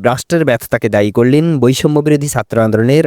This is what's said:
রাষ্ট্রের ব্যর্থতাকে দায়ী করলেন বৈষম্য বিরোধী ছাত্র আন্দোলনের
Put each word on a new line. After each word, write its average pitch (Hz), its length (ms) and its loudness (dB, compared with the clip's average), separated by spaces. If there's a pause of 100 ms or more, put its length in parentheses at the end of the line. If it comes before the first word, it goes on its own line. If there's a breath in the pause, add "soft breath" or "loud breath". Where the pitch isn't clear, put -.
রাষ্ট্রের 127 420 -2
ব্যর্থতাকে 120 440 -2
দায়ী 104 220 0
করলেন 143 480 0
বৈষম্য 135 400 0
বিরোধী 147 280 0
ছাত্র 113 320 -4
আন্দোলনের 113 480 2